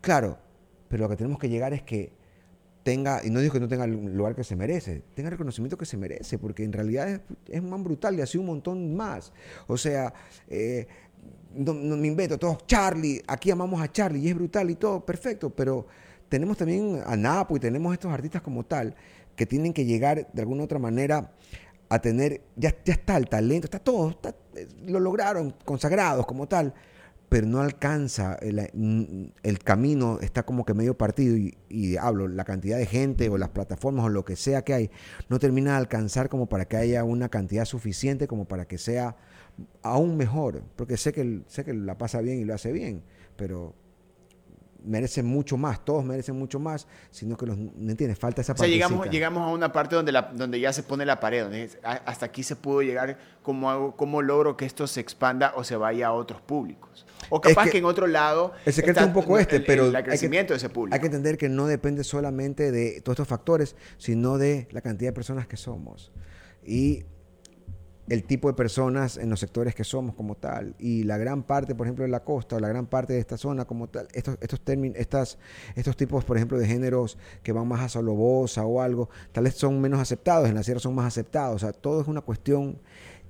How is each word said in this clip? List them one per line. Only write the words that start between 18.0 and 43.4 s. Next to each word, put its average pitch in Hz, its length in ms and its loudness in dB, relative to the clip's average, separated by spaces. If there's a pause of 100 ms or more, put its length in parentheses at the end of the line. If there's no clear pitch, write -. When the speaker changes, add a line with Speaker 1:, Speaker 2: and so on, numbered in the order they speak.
Speaker 1:
artistas 151 300 -4
como 120 240 -6
tal 123 300 -4 (400)
que 117 100 0
tienen 160 280 0
que 151 120 0
llegar 135 460 2
de 120 100 -4
alguna 127 200 -2
u 151 40 -4
otra 147 140 -4
manera 131 540 0 (560)
a 113 100 4
tener, 131 420 2 (140)
ya, 151 180 2 (120)
ya 180 80 4
está 190 240 2
el 127 100 2
talento, 117 380 2
está 196 140 -8
todo, 190 320 2
está, - 240 -10 (200)
eh, 87 120 -12 (180)
lo 185 140 0
lograron, 185 540 0 (120)
consagrados 147 600 2
como 135 220 -8
tal, 156 260 2 (540)
pero 113 180 6
no 123 160 2
alcanza, 139 800 0
el, 107 920 -2 (120)
el 104 160 0
camino 120 600 2
está 117 240 -2
como 123 220 -2
que 110 80 0
medio 117 240 2
partido 117 380 4
y, 101 220 0 (100)
y 98 300 0
hablo, 101 300 0
la 92 160 -4
cantidad 98 340 -2
de 123 100 0
gente 127 420 2
o 101 80 0
las 95 120 0
plataformas 117 560 -2
o 110 40 2
lo 101 160 0
que 95 100 -6
sea 135 280 0
que 143 100 0
hay, 113 180 0 (380)
no 123 80 2
termina 135 340 4
de 139 60 4
alcanzar 127 520 0
como 127 180 -2
para 92 180 0
que 110 120 -2
haya 117 260 2
una 120 260 0
cantidad 104 360 0
suficiente 127 600 -2
como 104 180 -4
para 90 200 -6
que 90 140 -10
sea 120 360 -2 (680)
aún 156 340 2
mejor, 120 460 0 (120)
porque 123 220 -4
sé 147 160 0
que, 120 340 -4
sé - 160 -10
que 147 100 -8
la 98 240 -6
pasa 117 240 -4
bien 127 180 -2
y 110 60 -4
lo 110 100 -4
hace 104 160 -6
bien, 143 320 -6 (320)
pero 90 400 -10 (1080)